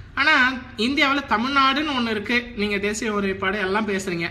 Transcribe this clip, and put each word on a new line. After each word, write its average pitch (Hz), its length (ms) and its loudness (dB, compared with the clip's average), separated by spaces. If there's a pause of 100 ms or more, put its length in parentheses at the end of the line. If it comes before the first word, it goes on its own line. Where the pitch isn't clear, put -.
(160)
ஆனா 294 180 4 (440)
இந்தியாவுல 277 480 2
தமிழ்நாடுன்னு 269 680 2
ஒண்ணு 240 140 0
இருக்கு, 220 460 -2
நீங்க 208 220 -2
தேசிய 208 360 -2
ஒருமைப்பாடு 196 440 -2
எல்லாம் 202 300 0
பேசுறீங்க, 185 440 -2